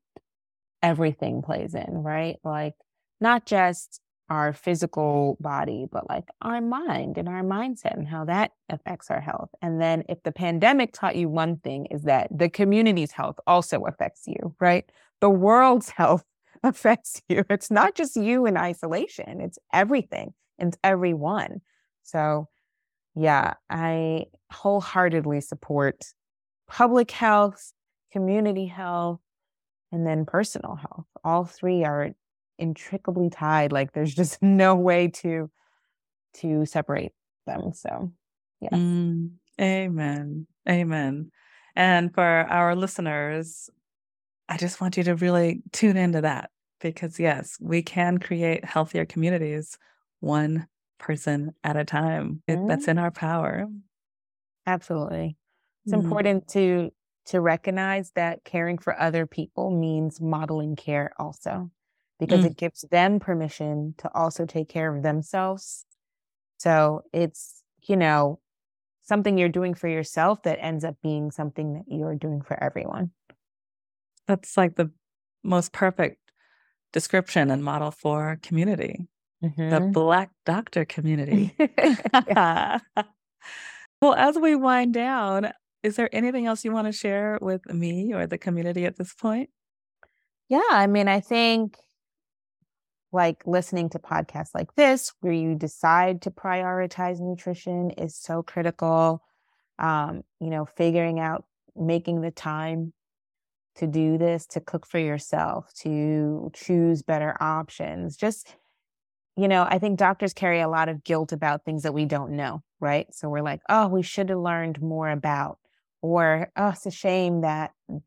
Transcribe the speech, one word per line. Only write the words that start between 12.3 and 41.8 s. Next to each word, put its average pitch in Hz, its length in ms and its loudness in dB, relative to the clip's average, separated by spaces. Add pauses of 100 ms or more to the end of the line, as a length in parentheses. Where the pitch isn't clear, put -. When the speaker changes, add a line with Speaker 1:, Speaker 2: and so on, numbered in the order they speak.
Speaker 1:
the 170 140 4
community's 202 600 4
health 143 340 -6
also 175 400 2
affects - 400 -6
you, - 340 -8
right? 180 300 4 (300)
The 202 100 6
world's 226 600 6
<laughs> - 80 -18
health 165 260 4 (400)
affects - 640 2
you. 202 220 2
It's 208 200 -2
not 208 240 4
just 302 220 -2
you 240 300 2
in 196 100 2
isolation. 175 840 -6
It's 175 180 -10 (140)
everything 208 600 0 (240)
and 175 260 -2
everyone. 180 760 0 (440)
So, 151 440 -2 (680)
yeah, 156 400 2 (160)
I 160 560 -2 (260)
wholeheartedly 165 920 0
support 143 600 -2 (640)
public 240 420 4
health, 208 640 2 (400)
community 196 540 0
health, 175 540 -4 (720)
and 170 140 0
then 156 200 0
personal - 500 -4
health. 151 300 -16 (180)
All 170 200 0
three 180 400 0
are 147 260 -2 (480)
intricately 175 720 -4
tied. 151 420 2
Like, 139 200 -2
there's 151 220 -2
just 165 280 0
<laughs> - 0 -
no 190 340 8
way 175 320 4
to, 160 420 -4 (880)
to 156 300 0
separate - 460 -4 (340)
them. - 280 -6
So, - 380 -8 (480)
yes. - 120 -8
Speaker 2:
Mm, 175 600 0 (280)
amen. 160 840 -2 (220)
Amen. 156 640 0 (460)
And 180 380 4